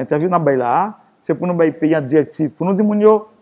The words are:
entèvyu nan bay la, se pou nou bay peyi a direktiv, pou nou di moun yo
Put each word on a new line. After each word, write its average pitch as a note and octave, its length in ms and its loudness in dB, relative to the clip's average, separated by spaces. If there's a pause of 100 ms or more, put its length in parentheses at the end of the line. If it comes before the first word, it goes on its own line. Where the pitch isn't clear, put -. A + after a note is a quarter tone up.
entèvyu D3+ 320 -2
nan E3+ 100 2
bay C#3 160 2
la, A#2+ 140 0 (500)
se D#3 140 -2
pou F3+ 100 -6
nou F3+ 140 -2
bay D#3+ 100 4
peyi D3+ 240 -2
a D#3+ 80 0
direktiv, D3 540 -2
pou F3+ 100 -4
nou G3 80 0
di G3 80 0
moun G#3 220 0
yo G#3+ 80 8 (300)